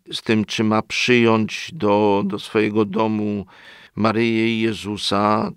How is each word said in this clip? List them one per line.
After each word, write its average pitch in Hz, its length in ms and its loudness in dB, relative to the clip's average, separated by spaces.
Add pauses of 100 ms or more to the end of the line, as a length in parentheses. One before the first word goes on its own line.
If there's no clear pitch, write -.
(120)
z - 100 -10
tym, 110 240 0
czy - 180 -2
ma 107 180 2
przyjąć 113 920 0
do, 104 520 2
do 98 140 -4
swojego 107 460 0
domu 104 600 -2 (500)
Maryję 113 640 0
i 110 40 -2
Jezusa, 104 960 -2